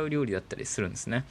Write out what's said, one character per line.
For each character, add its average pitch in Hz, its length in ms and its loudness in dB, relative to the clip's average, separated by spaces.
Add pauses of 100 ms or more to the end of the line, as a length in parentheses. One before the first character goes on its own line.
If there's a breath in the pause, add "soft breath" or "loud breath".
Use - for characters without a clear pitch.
う 151 60 0
料 147 160 4
理 104 80 2
だ 92 60 2
っ - 20 0
た - 140 -8
り 127 100 -6
す - 160 -2
る 95 60 4
ん - 40 -4
で 104 60 -8
す - 100 -6
ね。 123 240 2